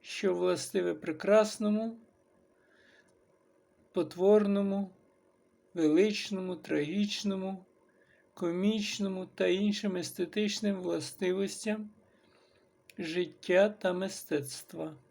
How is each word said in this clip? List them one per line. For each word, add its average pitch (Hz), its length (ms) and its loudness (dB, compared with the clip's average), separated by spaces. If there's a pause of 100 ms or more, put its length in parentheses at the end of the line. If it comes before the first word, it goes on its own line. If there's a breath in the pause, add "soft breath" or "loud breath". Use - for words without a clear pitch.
що - 340 -2
властиве 180 580 0
прекрасному, 214 1040 0 (1900 soft breath)
потворному, 196 960 2 (840)
величному, 185 840 2
трагічному, 190 1080 -2 (680 soft breath)
комічному 190 920 -2
та 185 220 0
іншим 202 500 0
естетичним 202 760 -2
властивостям 190 1120 -2 (1080 soft breath)
життя 180 720 2
та 190 240 -2
мистецтва. 160 1040 -6 (160)